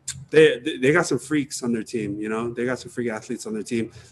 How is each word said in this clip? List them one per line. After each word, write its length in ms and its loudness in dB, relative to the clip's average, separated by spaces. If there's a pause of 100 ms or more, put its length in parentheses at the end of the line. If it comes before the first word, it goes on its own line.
(320)
They, 280 8
they, 180 -6
they 140 4
got 160 4
some 100 2
freaks 460 -4
on 80 0
their 120 0
team, 360 -4
you 80 -4
know? 260 -2
They 120 -2
got 140 0
some 120 -14
freak 180 -4
athletes 380 -6
on 60 -4
their 100 -4
team. 280 -2 (200)